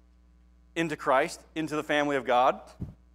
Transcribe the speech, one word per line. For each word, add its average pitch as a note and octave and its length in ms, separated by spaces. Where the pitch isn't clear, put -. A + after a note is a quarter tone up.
into E3 220
Christ, D3 440
into D#3 200
the D3+ 80
family D3 340
of B2 100
God, B2+ 340